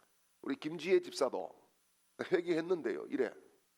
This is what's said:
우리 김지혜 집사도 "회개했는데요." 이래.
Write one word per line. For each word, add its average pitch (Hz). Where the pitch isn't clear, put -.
우리 -
김지혜 170
집사도 101
"회개했는데요." 165
이래. 127